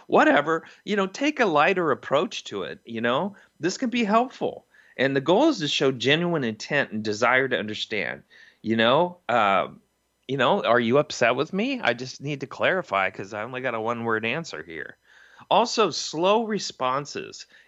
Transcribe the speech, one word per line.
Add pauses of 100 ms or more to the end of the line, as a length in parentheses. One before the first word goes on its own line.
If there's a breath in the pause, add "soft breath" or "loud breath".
whatever. (200 loud breath)
You
know,
take
a
lighter
approach
to
it.
You
know, (240 loud breath)
this
can
be
helpful. (320 soft breath)
And
the
goal
is
to
show
genuine
intent
and
desire
to
understand. (380 soft breath)
You
know, (100)
uh, (600)
you
know,
"Are
you
upset
with
me?
I
just
need
to
clarify
'cause
I
only
got
a
one-word
answer
here." (540 loud breath)
Also,
slow
responses (220 soft breath)